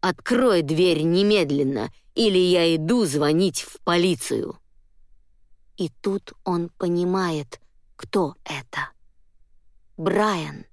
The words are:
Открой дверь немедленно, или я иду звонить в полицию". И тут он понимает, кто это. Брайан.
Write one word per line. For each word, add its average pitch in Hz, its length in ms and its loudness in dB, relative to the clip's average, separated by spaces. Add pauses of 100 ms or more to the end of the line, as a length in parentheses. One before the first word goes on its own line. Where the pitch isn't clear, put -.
Открой 214 600 2
дверь 160 400 2
немедленно, 156 880 2 (220)
или 208 240 2
я 175 360 4
иду 190 320 0
звонить 151 560 0
в - 220 -16
полицию". 175 720 -2 (1200)
И 180 120 -6 (140)
тут 196 300 -6 (120)
он 170 240 -4
понимает, 175 920 -4 (360)
кто 170 380 -2 (100)
это. - 460 -10 (1040)
Брайан. 175 760 -2